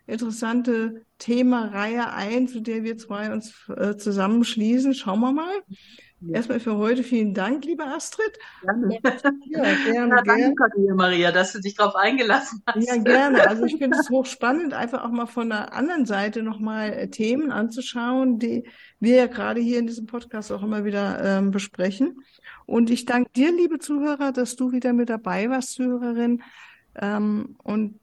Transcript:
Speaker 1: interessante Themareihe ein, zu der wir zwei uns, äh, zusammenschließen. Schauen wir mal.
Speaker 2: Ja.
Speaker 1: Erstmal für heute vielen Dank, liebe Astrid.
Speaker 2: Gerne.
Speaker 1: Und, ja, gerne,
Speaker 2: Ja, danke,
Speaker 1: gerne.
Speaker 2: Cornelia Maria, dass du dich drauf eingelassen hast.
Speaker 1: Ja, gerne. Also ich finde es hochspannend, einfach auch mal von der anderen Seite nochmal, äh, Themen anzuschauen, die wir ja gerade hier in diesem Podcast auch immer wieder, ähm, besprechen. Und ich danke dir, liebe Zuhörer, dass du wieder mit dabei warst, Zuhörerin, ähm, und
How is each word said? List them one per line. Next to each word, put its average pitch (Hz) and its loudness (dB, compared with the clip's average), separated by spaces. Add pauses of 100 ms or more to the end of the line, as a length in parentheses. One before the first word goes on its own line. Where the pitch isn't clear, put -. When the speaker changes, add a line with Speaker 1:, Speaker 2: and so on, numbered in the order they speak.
Speaker 1:
interessante 226 -2 (140)
Themareihe 233 0
ein, 240 -2
zu 247 -10
der 226 -6
wir 226 -6
zwei 214 -8
uns, 220 -8 (220)
äh, 208 -2
zusammenschließen. 220 2
Schauen 208 -2
wir 254 2
mal. 330 -2 (640)
Speaker 2:
Ja. 170 -8
Speaker 1:
Erstmal 233 -2
für 226 -2
heute 240 2
vielen 214 0
Dank, 233 -2
liebe 311 -4
Astrid. 330 -6 (220)
Speaker 2:
Gerne. 208 0
Speaker 1:
Und, 240 -2 (220)
ja, 294 0
gerne, 240 2
Speaker 2:
Ja, 240 6
danke, 226 4
Speaker 1:
gerne. 277 4
Speaker 2:
Cornelia 202 4
Maria, 180 4
dass 185 2
du 214 -8
dich 196 -6
drauf 202 4
eingelassen 226 2
hast. 220 0
Speaker 1:
Ja, 247 0
gerne. 254 6
Also 220 0
ich 240 0
finde 277 2
es 302 2
hochspannend, 262 0
einfach 240 -4
auch 233 -6
mal 233 -4
von 226 -4
der 214 -4
anderen 285 0
Seite 214 -2
nochmal, 214 -4
äh, 190 -6
Themen 247 0
anzuschauen, 240 -2
die 233 -2 (340)
wir 233 4
ja 247 6
gerade 214 -4
hier 240 0
in 233 0
diesem 226 -8
Podcast 226 -10
auch 202 -6
immer 208 -2
wieder, 202 -2 (160)
ähm, 196 2
besprechen. 202 -2 (460)
Und 233 2
ich 240 0
danke 247 0
dir, 285 6
liebe 339 2
Zuhörer, 285 -2
dass 247 -2
du 254 -2
wieder 247 0
mit 240 2
dabei 220 -2
warst, 262 -4
Zuhörerin, 240 0 (540)
ähm, 208 -2
und 214 -4